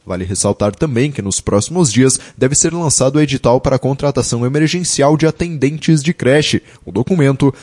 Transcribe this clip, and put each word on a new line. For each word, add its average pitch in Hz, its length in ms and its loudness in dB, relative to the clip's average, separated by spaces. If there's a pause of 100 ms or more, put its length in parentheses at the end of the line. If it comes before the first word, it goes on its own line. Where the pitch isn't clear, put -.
Vale 92 180 -6
ressaltar 101 500 -2
também 143 380 -2
que 139 100 -8
nos 98 200 -4
próximos 165 500 0
dias 127 260 2 (200)
deve 135 180 0
ser 165 160 0
lançado 147 460 0
o - 20 4
edital 131 400 2
para 135 160 0
a 123 40 0
contratação 131 680 -2
emergencial 151 720 0
de 156 100 0
atendentes 156 760 0
de 160 120 -2
creche. 139 480 2 (240)
O - 80 -14
documento 139 680 2